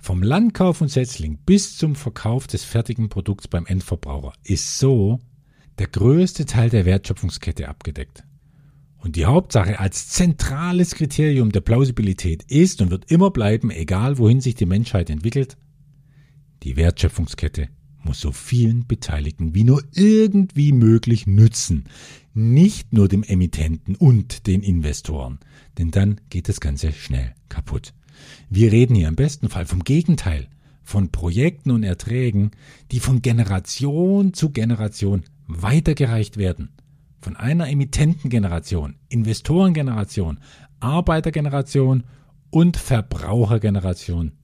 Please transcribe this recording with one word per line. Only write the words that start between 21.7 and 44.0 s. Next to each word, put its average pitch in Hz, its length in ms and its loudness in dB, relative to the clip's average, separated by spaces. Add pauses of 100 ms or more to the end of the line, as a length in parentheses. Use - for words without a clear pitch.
Nicht 127 580 2
nur 104 160 6
dem 98 140 2
Emittenten 82 720 -2
und 123 500 2
den 95 160 2
Investoren, 73 760 -4 (400)
denn 85 120 -2
dann 98 380 0
geht 87 220 -6
das - 100 -4
Ganze 73 320 -4
schnell 64 420 -6 (140)
kaputt. - 460 -10 (560)
Wir 104 220 4
reden 120 220 6
hier 87 140 4
im 80 80 -4
besten 147 320 -2
Fall 87 180 -6
vom - 180 -4
Gegenteil, 135 640 0 (340)
von 98 280 -2
Projekten 120 600 -2
und 117 120 0
Erträgen, 104 680 -2 (400)
die 123 100 -2
von 127 220 0
Generation 143 1120 0
zu 156 160 -2
Generation 107 760 -2 (220)
weitergereicht 113 880 -2
werden. 90 340 -4 (500)
Von - 160 -14
einer 151 320 -2
Emittentengeneration, 120 1300 -2 (120)
Investorengeneration, 117 1300 -2 (400)
Arbeitergeneration 143 1200 0 (460)
und 170 260 4
Verbrauchergeneration 98 1600 -2 (120)